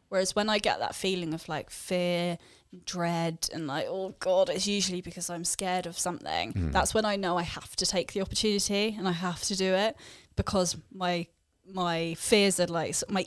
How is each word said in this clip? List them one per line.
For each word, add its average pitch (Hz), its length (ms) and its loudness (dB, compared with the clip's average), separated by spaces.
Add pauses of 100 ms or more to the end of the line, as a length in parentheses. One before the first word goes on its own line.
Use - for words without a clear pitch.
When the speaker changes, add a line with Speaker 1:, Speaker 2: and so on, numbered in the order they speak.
Speaker 1:
Whereas 190 260 0
when 214 140 2
I 214 100 2
get 208 200 2
that - 140 -2
feeling 180 400 -2
of, 165 140 -8
like, 156 220 -6
fear, 175 680 -2 (480)
dread, 170 680 0
and, 160 120 -6
like, 139 220 -2
"Oh 190 320 -4
God," 185 300 4
it's 190 180 -2
usually 190 320 0
because 175 300 -8
I'm 175 160 -4
scared 180 400 0
of 170 120 -10
something. 90 540 -2
Speaker 2:
Hmm. 82 200 0
Speaker 1:
That's - 220 2
when 220 120 2
I 208 100 0
know 180 220 0
I 170 60 0
have - 340 -10
to 190 80 0
take 180 260 -2
the 202 80 -2
opportunity 202 800 0
and 190 100 -2
I 175 60 2
have 170 300 -4
to 208 120 0
do 185 180 2
it, 208 220 2 (400)
because 185 400 2 (180)
my, 175 340 -2 (380)
my 170 500 -2
fears 202 440 6
are, 175 80 4
like, 165 220 0
s-, - 180 -2
my 190 200 2